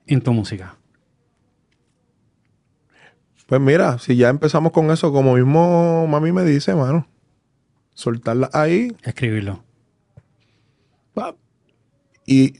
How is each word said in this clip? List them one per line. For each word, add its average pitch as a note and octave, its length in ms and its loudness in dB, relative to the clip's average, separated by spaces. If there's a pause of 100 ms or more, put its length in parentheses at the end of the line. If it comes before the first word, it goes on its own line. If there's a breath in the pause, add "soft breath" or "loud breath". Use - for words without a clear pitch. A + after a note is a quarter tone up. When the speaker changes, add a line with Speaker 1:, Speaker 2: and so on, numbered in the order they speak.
Speaker 1:
en C3+ 120 2
tu B2 120 -2
música? F#2+ 440 -6 (2750 soft breath)
Speaker 2:
Pues C3 140 0
mira, C#3+ 380 2
si B2+ 180 -2
ya A#2+ 120 4
empezamos D3+ 440 0
con D#3 180 2
eso, D#3+ 220 -2
como C3+ 220 2
mismo E3 720 2
mami D#3 260 -2
me F#3 120 0
dice, D3+ 300 0
mano, D3 320 0 (880)
soltarla A#2+ 580 -4
ahí. F3+ 400 -2 (100)
Speaker 1:
Escribirlo. G#2+ 600 -6 (1500)
Speaker 2:
Pa. C4 200 -10 (920)
Y C3+ 340 2